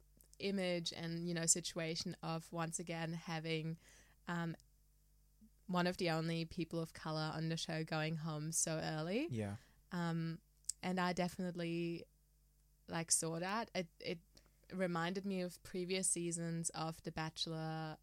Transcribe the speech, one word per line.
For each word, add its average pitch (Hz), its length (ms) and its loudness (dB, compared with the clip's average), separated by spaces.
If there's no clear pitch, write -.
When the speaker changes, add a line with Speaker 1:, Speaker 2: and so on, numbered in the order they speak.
Speaker 1:
image 180 560 2
and, 170 320 -2
you 175 60 0
know, 165 140 0
situation 170 760 -2
of 165 300 -4
once 165 280 -4
again 165 340 -4
having, 160 520 -2
um, 170 280 0
one 180 200 6
of 180 100 2
the 175 120 4
only 165 360 4
people 165 360 -2
of 160 120 -4
color 156 420 0
on 160 140 2
the 165 80 2
show 160 260 0
going 160 340 0
home 156 340 -2
so 160 320 2
early. 175 480 0
Speaker 2:
Yeah. 104 240 0
Speaker 1:
Um, 165 480 0
and 185 160 2
I 180 140 4
definitely, 170 920 0
like, 165 220 0
saw 165 280 2
that. 208 360 0
It, 185 120 0
it 175 200 -2
reminded 185 520 2
me 190 160 0
of 180 220 -4
previous 185 460 0
seasons 170 640 0
of 160 320 -4
The 165 80 -4
Bachelor 160 920 -2